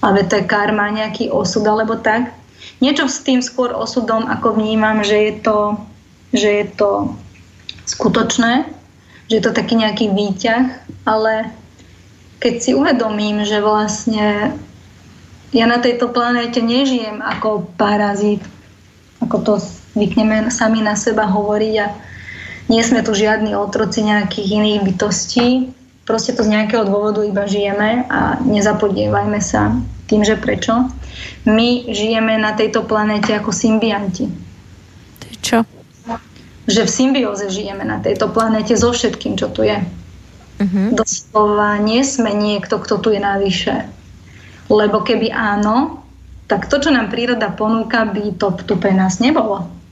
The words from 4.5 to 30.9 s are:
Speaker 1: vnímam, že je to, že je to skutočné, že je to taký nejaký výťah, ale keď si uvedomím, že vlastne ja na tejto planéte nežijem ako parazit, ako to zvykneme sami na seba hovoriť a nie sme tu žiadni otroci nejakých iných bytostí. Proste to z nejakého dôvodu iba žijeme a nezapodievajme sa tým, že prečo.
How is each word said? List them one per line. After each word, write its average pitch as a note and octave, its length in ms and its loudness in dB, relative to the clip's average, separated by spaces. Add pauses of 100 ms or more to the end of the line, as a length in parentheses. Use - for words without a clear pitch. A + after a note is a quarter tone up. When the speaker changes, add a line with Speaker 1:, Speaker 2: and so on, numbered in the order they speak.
Speaker 1:
vnímam, G#3+ 480 2
že G#3+ 240 4
je - 20 -6 (140)
to, G#3+ 120 2 (760)
že G#3 140 2
je G#3 260 2
to G#3 160 2 (960)
skutočné, A#3 800 0 (640)
že A3 80 2
je F#3+ 80 0
to G#3+ 80 0
taký A3+ 240 2
nejaký G#3+ 320 0
výťah, G#3 540 2 (420)
ale A3 480 0 (800)
keď - 240 0
si - 160 -2
uvedomím, G#3+ 720 0
že G#3 160 0
vlastne G#3+ 920 0 (1000)
ja A3+ 80 4
na A#3+ 160 4
tejto A#3+ 320 0
planéte A#3+ 480 0
nežijem A3+ 640 0
ako G#3+ 400 -2 (160)
parazit, G#3 640 0 (800)
ako - 160 -2
to G#3+ 120 2 (440)
zvykneme G#3+ 560 2
sami A3 320 2
na G#3 100 0
seba G#3+ 300 0
hovoriť G#3 560 0
a G3+ 60 -2 (840)
nie A3+ 160 4
sme A#3 160 4
tu G#3+ 160 0
žiadni G#3+ 400 2
otroci G3+ 480 0
nejakých G#3 440 0 (140)
iných G#3 220 2
bytostí. G#3 640 0 (580)
Proste A3+ 300 -2
to A3 100 0
z G#3+ 80 2
nejakého G#3+ 320 2
dôvodu G#3 380 0
iba G3+ 260 -2
žijeme G#3 560 0
a - 360 -2
nezapodievajme G#3 1000 0
sa - 320 0 (320)
tým, G#3+ 160 2
že G#3+ 160 2
prečo. A#3+ 480 0 (600)